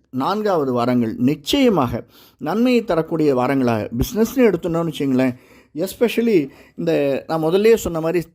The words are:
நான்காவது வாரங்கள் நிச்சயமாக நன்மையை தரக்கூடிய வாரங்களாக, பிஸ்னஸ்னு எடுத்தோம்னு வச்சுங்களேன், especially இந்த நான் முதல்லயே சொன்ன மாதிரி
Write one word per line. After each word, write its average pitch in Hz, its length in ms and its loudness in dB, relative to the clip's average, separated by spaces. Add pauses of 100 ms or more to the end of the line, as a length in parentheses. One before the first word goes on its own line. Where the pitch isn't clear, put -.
(100)
நான்காவது 165 640 -2
வாரங்கள் 120 440 0
நிச்சயமாக 151 880 0 (340)
நன்மையை 226 460 0
தரக்கூடிய 160 520 0
வாரங்களாக, 123 600 0
பிஸ்னஸ்னு 208 380 -2
எடுத்தோம்னு 170 560 0
வச்சுங்களேன், 131 420 0 (400)
especially 196 720 0 (280)
இந்த 151 500 0
நான் 160 160 -4
முதல்லயே 196 320 4
சொன்ன 170 260 -4
மாதிரி 165 340 -2